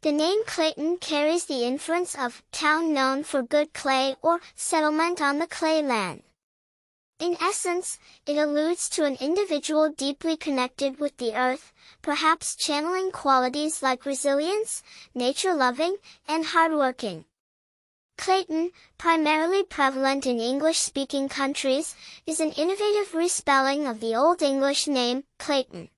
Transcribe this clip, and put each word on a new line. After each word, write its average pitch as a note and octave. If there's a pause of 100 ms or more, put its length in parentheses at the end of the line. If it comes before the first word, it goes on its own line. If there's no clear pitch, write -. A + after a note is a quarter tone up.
The D4+
name F4+
Clayton D#4+
carries D#4
the B3+
inference D#4+
of B3 (120)
town D#4
known C4+
for C#4
good D4
clay C4+
or E4+ (160)
settlement D#4+
on C#4+
the E4
clay D#4+
land. A3 (960)
In F4
essence, F4+ (260)
it D4
alludes D4+
to E4+
an C#4
individual D#4
deeply D4
connected C4+
with C#4+
the A3+
earth, B3+ (280)
perhaps D#4
channeling F4
qualities C4+
like B3+
resilience, D4 (320)
nature-loving, C#4+ (320)
and D#4+
hardworking. C#4 (920)
Clayton, F4+ (260)
primarily E4
prevalent C4+
in B3
English-speaking C#4
countries, C#4 (320)
is D#4+
an D#4
innovative G4+
respelling D4
of A3+
the A3+
Old E4
English C#4
name, B3+ (120)
Clayton. B3+